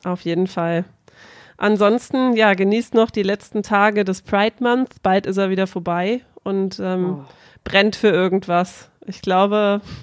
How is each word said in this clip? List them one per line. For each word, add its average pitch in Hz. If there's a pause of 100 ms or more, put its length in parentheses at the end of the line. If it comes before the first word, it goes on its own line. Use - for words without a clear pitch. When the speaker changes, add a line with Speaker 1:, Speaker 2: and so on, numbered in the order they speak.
Speaker 1:
Auf 180
jeden 175
Fall. 170 (720)
Ansonsten, 226
ja, 214
genießt 196
noch 226
die 208
letzten 202
Tage 208
des 185
Pride 208
Month. 247
Bald 190
ist 190
er 196
wieder 190
vorbei 180 (220)
und, 196
ähm, 185
Speaker 2:
Oh. 135 (300)
Speaker 1:
brennt 196
für 214
irgendwas. 180 (160)
Ich -
glaube, 202 (220)